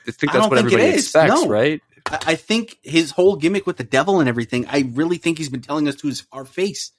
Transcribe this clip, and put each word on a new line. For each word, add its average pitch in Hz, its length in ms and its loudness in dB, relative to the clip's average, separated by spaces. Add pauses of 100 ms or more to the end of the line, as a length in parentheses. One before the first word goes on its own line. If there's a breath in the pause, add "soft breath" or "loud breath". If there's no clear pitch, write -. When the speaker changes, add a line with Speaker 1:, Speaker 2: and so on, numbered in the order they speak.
(160)
Speaker 1:
think 143 140 -2
Speaker 2:
I 127 80 2
Speaker 1:
that's 220 80 4
Speaker 2:
don't 208 40 0
Speaker 1:
what 131 80 2
Speaker 2:
think 120 140 2
it - 20 6
Speaker 1:
everybody 294 220 4
Speaker 2:
is. 302 100 0
Speaker 1:
expects, 175 360 4
Speaker 2:
No. - 60 0
Speaker 1:
right? 139 320 0 (260)
Speaker 2:
I, 151 200 -6
I 160 100 0
think 226 460 -4
his 156 280 0
whole 185 260 2
gimmick 180 300 -2
with 180 120 -4
the 127 60 -8
devil 165 360 2
and 135 80 2
everything, 120 400 -2
I 139 240 -2
really 160 240 -2
think 165 220 -4
he's 156 100 -8
been 127 140 -10
telling 147 260 -4
us 139 80 -6
to 147 120 -8
his, - 220 -8
our 131 140 -16
face 180 540 -8